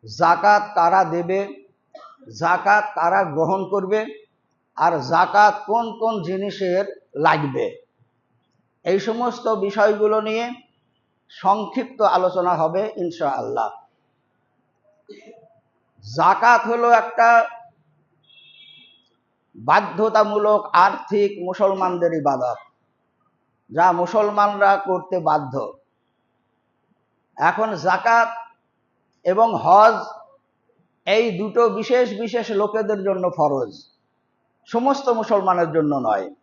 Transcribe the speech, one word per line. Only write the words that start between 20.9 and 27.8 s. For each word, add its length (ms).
মুসলমানদের 720
ইবাদত, 380
যা 160
মুসলমানরা 720
করতে 280
বাধ্য। 260
এখন 320